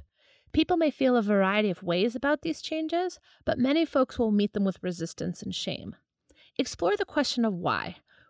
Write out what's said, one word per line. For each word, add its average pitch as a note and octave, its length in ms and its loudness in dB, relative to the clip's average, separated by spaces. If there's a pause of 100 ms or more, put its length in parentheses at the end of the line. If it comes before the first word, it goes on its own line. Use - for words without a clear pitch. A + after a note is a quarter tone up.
(540)
People D#4+ 240 2
may D#4+ 120 4
feel B3+ 280 2
a A3+ 40 2
variety G3+ 480 2
of F3+ 140 -6
ways F#3+ 320 0
about C#4+ 260 0
these D#4+ 200 -6
changes, E4 580 -4 (240)
but - 160 0
many C#4+ 240 2
folks C4+ 340 0
will A3+ 140 2
meet G#3 220 2
them G3+ 100 0
with G3 180 -2
resistance F3 640 -6
and F#3+ 100 -6
shame. - 440 -8 (600)
Explore - 380 0
the G4+ 80 -2
question B3+ 400 -2
of G#3+ 120 0
why. D#3+ 420 -4 (320)